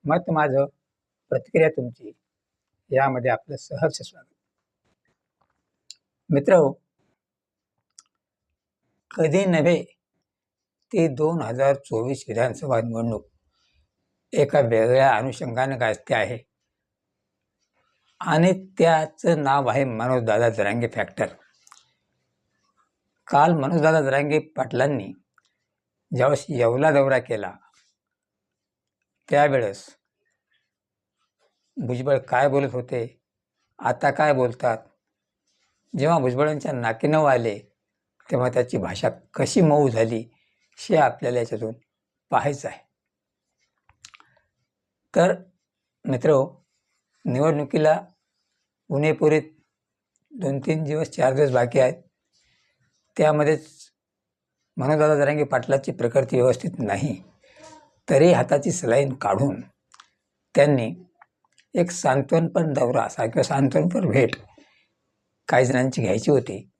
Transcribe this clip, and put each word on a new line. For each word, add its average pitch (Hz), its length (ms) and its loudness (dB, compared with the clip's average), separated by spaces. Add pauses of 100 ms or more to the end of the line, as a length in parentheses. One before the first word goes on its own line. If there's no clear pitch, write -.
मत 170 220 -2
माझं, 143 360 0 (640)
प्रतिक्रिया 160 400 0
तुमची, 120 420 -10 (800)
यामध्ये 131 400 0
आपलं 131 240 -6
सहर्ष 160 420 -6
स्वागत. - 360 -20 (2000)
मित्रहो, 143 520 2 (2250)
कधी 165 300 0
नव्हे 165 380 2 (1080)
ती 165 140 2
दोन 156 340 -2
हजार 131 340 0
चोवीस 127 520 -6
विधानसभा 117 540 -2
निवडणूक 113 460 -6 (1040)
एका 151 260 2
वेगळ्या 120 560 4
अनुषंगानं 127 640 -4
गाजते 113 360 -2
आहे 110 220 -2 (1800)
आणि 175 460 2 (120)
त्याचं 156 680 2
नाव 135 240 2
आहे 131 160 0
मनोजदादा 117 680 0
जरांगे 107 380 -2
फॅक्टर. 104 400 -6 (2000)
काल 156 260 4
मनोजदादा 156 480 2
जरांगे 143 380 0
पाटलांनी 127 720 -4 (1000)
ज्यावेळेस 135 340 0
येवला 131 420 2
दौरा 135 280 2
केला, 107 340 -8 (1800)
त्यावेळेस 135 600 0 (1900)
भुजबळ 131 400 -2
काय 135 320 0
बोलत 139 240 0
होते, 123 480 -8 (580)
आता 143 320 0
काय 151 220 2
बोलतात, 123 440 0 (1200)
जेव्हा 156 220 2
भुजबळांच्या 147 520 -2
नाकीनऊ 135 520 -2
आले, 120 360 0 (720)
तेव्हा 123 180 0
त्याची 123 280 -2
भाषा 90 320 -4 (240)
कशी - 280 0
मऊ 147 280 4
झाली, 113 400 -2 (480)
हे - 180 -4
आपल्याला 123 440 0
याच्यातून 113 340 -8 (560)
पाहायचं 139 380 -4
आहे. - 120 -14 (2250)
तर 185 200 2 (680)
मित्रो, 135 600 0 (600)
निवडणुकीला 151 760 0 (880)
उणेपुरे 156 500 2 (920)
दोन 139 280 -6
तीन 156 240 -4
दिवस, 151 260 -4
चार 131 240 0
दिवस 139 180 2
बाकी 123 280 0
आहेत. 127 240 2 (1120)
त्यामध्येच 151 720 0 (880)
मनोजदादा 151 380 2
जरांगे 143 280 0
पाटलाची 135 480 -2
प्रकृती 120 440 -2
व्यवस्थित 120 440 2
नाही, 107 440 -4 (840)
तरी 160 220 6
हाताची 139 400 0
सलाईन 131 420 0
काढून 104 480 -2 (920)
त्यांनी 135 400 2 (760)
एक 175 180 0
सांत्वनपर 165 720 0
दौरा 127 420 0
असा 113 220 -6
किंवा 127 180 0
सांत्वनपर 175 600 0
भेट 131 300 2 (1120)
काही 131 180 4
जणांची 131 360 -2
घ्यायची 110 300 0
होती. 120 380 -2 (100)